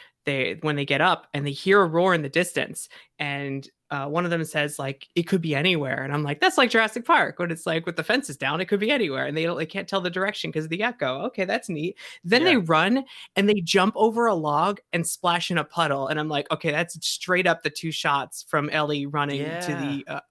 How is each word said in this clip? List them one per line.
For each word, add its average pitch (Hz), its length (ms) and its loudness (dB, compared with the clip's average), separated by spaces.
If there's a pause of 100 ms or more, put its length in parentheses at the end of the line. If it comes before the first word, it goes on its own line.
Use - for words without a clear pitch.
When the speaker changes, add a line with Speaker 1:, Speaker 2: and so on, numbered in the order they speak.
(260)
Speaker 1:
they, 139 360 -2
when 151 140 0
they 143 100 -2
get 139 160 2
up 175 320 2
and 143 120 -2
they 143 60 -2
hear 190 300 4
a 180 60 4
roar 175 260 4
in 165 80 2
the 143 80 -4
distance, - 600 -2 (280)
and, 139 500 -6 (240)
uh, 139 140 -4
one 156 180 0
of 175 60 -2
them 165 140 0
says, 151 340 -2
like, 139 380 -8
"It 170 80 4
could 180 180 2
be 156 140 0
anywhere." 139 480 0
And 139 100 -4
I'm 147 80 0
like, 147 180 -2
"That's 359 200 2
like 247 100 6
Jurassic 226 360 2
Park, 269 340 4
when 175 100 -2
it's 165 160 -8
like, 165 220 -2
"With 170 80 -4
the 156 80 -4
fences 220 340 -2
down, 147 240 -2
it 185 40 -4
could 202 140 0
be 220 120 0
anywhere." 143 340 0
And 143 100 -4
they 160 100 0
don't, 170 120 -2
they 160 80 -4
can't 190 220 -8
tell 196 140 -2
the 180 100 -4
direction 185 400 -4
'cause 156 140 -4
of 156 40 -12
the 180 140 -4
echo. 147 400 -4
Okay, 208 220 -4
that's 208 240 -4
neat." 165 280 -6 (260)
Then 226 200 2
they 370 100 4
Speaker 2:
Yeah. 233 120 4
Speaker 1:
run 185 400 2 (300)
and 196 140 4
they 208 140 2
jump 190 340 2
over 226 300 2
a 208 80 4
log 160 440 0 (140)
and 170 140 0
splash 175 420 0
in 175 80 0
a 151 60 2
puddle. 143 440 0
And 151 120 -2
I'm 151 100 -2
like, 143 220 -4
"Okay, 160 180 -2
that's 160 340 -4
straight 180 440 0
up 165 160 2
the 151 80 -2
two 165 200 -6
shots 143 520 -2
from 147 260 0
Ellie 151 380 -2
running 143 320 -2
to 165 320 -6
Speaker 2:
Yeah. 139 100 -4
Speaker 1:
the, 143 260 -6
uh, 147 120 -8 (120)